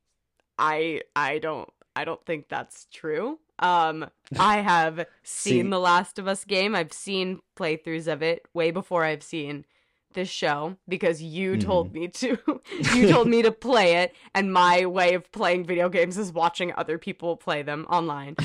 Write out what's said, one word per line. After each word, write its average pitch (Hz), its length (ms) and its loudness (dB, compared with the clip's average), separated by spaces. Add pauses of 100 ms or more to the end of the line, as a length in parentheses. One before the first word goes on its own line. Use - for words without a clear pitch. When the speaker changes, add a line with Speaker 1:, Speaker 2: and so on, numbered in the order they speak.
(580)
Speaker 1:
I, 156 440 0 (140)
I 143 240 -2
don't, 147 300 -8 (260)
I 143 100 -6
don't 165 200 -10
think 156 240 -8
that's - 420 -12
true. 185 480 -8 (200)
Um, 160 500 0 (140)
Speaker 2:
<laughs> - 160 -6
Speaker 1:
I 208 180 4
have 170 480 2 (180)
seen - 420 0
Speaker 2:
See 196 40 -2
Speaker 1:
The 190 100 0
Last 180 400 2
of 190 80 -8
Us 190 160 -2
game. 196 320 0
I've 165 180 -4
seen 185 460 -6 (180)
playthroughs 160 540 -4
of 147 100 -4
it 165 320 -2
way 165 180 0
before 170 340 -2
I've 156 180 -4
seen 147 420 -8 (480)
this 185 160 -4
show 156 460 -4 (140)
because 170 320 -2
you 170 320 -4
Speaker 2:
Mm-hmm. 190 140 0
Speaker 1:
told 170 260 0
me 165 160 -6
to. 254 360 -2
<laughs> 285 500 -2
You 247 140 8
told 233 200 6
me 233 140 4
to 226 80 6
play 220 460 4
it, 180 160 0 (220)
and 196 160 0
my 180 340 6
way 180 280 2
of 175 180 -4
playing 180 340 0
video 175 220 2
games 180 300 0
is 196 160 -6
watching 175 420 -2
other 165 220 -4
people 170 400 -6
play 151 240 -4
them 147 280 -6
online. 156 560 -2